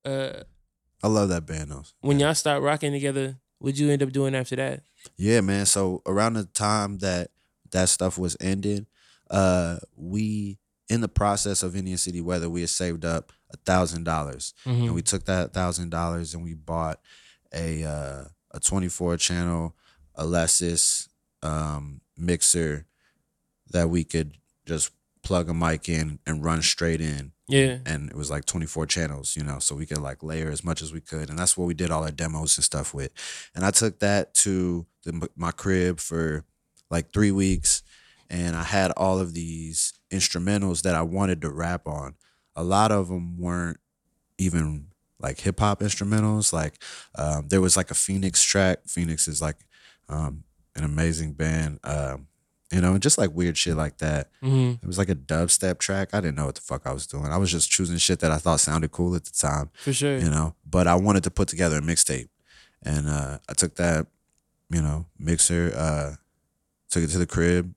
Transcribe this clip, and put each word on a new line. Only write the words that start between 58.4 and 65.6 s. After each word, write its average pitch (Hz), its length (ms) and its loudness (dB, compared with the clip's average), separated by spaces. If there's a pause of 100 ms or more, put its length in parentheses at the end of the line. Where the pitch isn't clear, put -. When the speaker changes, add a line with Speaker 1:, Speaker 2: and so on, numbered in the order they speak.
Speaker 2:
sounded 78 320 2
cool 90 240 0
at 80 80 -4
the - 80 -14
time. 73 420 0
Speaker 1:
For - 180 -4
sure. 135 260 0
Speaker 2:
You 82 120 4
know, 78 240 2 (100)
but 90 220 4
I 85 80 8
wanted 98 300 4
to 90 80 -2
put 98 160 2
together 80 300 2
a 73 40 0
mixtape. 76 460 0 (540)
And, 73 260 0
uh, 71 300 -4 (100)
I - 60 -10
took 85 220 0
that, 82 300 2 (640)
you 82 100 0
know, 76 260 0 (120)
mixer, 85 580 2